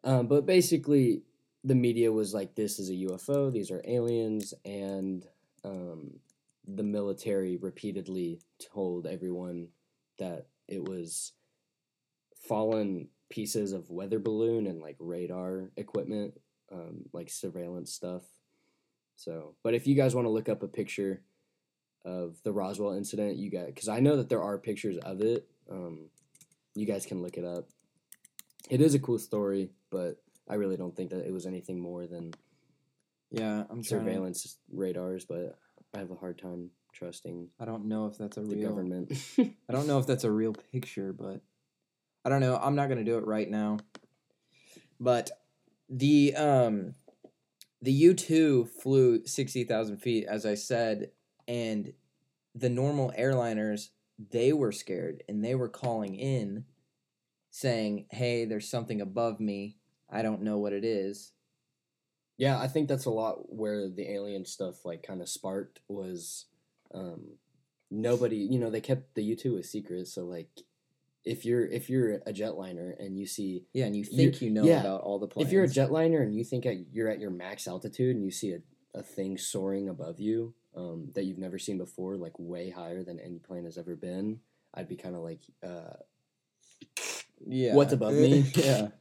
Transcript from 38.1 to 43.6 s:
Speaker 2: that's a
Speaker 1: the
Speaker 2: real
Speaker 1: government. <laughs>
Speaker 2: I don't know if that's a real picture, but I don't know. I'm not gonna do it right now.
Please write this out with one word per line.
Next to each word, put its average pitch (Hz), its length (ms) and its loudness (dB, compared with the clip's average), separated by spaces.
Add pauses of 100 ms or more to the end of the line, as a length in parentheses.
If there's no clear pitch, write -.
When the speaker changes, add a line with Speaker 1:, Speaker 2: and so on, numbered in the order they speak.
Speaker 2:
that's 104 180 -8
a 107 60 -6
Speaker 1:
the 104 120 -4
Speaker 2:
real 107 140 -2
Speaker 1:
government. 90 440 -4 (240)
<laughs> - 20 6 (300)
Speaker 2:
I 120 40 -4
don't 139 160 2
know 139 100 6
if 131 80 2
that's 127 180 2
a 110 60 4
real 110 220 2
picture, 101 600 -6
but 95 300 -10 (840)
I 127 40 0
don't 139 120 4
know. 127 160 4
I'm 139 180 2
not 143 140 2
gonna 120 160 0
do 117 140 2
it - 80 -2
right 107 220 0
now. 107 300 0 (1200)